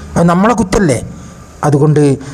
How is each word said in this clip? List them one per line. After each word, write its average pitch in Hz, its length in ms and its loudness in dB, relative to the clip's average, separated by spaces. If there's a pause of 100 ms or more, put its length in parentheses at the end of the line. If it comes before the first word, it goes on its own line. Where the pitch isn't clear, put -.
(160)
അത് 165 140 2
നമ്മളെ 196 240 2
കുറ്റല്ലേ? 196 460 0 (640)
അതുകൊണ്ട് 147 540 2 (160)